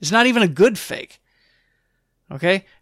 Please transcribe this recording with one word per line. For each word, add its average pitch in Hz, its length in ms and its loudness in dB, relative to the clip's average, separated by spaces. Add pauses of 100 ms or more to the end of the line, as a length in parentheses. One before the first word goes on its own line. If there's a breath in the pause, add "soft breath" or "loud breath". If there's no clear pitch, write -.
It's 147 100 -8
not 233 160 2
even 233 160 2
a 185 60 4
good 180 300 2
fake. - 420 -14 (1120)
Okay? 175 320 -2 (180 soft breath)